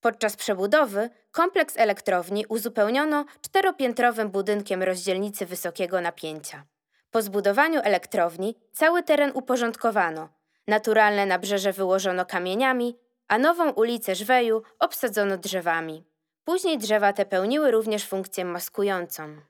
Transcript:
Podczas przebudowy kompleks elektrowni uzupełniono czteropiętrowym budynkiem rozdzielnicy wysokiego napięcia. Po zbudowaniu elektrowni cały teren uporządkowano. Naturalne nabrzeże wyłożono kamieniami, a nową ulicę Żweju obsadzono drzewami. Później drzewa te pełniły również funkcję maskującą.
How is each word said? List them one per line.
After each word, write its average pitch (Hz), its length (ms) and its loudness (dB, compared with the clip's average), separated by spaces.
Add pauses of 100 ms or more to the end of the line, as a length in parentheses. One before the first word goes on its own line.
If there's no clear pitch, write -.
Podczas 220 300 0
przebudowy 208 720 0 (220)
kompleks 339 460 0
elektrowni 202 680 0
uzupełniono 240 800 0 (160)
czteropiętrowym 247 880 0
budynkiem 196 540 -2
rozdzielnicy 190 600 -2
wysokiego 180 560 -4
napięcia. 156 640 -8 (480)
Po 226 100 0
zbudowaniu 208 640 2
elektrowni 185 720 0 (160)
cały 339 320 2
teren 294 300 2
uporządkowano. 226 960 -2 (380)
Naturalne 208 580 4
nabrzeże 196 480 0
wyłożono 185 520 0
kamieniami, 240 720 -2 (300)
a 214 100 2
nową 320 340 2
ulicę 220 440 0
Żweju 220 460 2 (180)
obsadzono 202 580 -2
drzewami. 165 680 -4 (400)
Później 349 340 0
drzewa 208 360 2
te 202 120 0
pełniły 233 460 0
również 214 360 0
funkcję 190 380 -6
maskującą. 175 920 -4 (140)